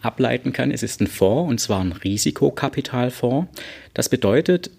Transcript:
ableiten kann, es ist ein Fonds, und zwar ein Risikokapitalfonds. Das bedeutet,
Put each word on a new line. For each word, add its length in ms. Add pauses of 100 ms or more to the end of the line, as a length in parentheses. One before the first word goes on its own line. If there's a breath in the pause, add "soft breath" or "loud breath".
ableiten 500
kann, 200
es 120
ist 160
ein 80
Fonds, 420
und 120
zwar 180
ein 140
Risikokapitalfonds. 1500 (460 loud breath)
Das 160
bedeutet, 680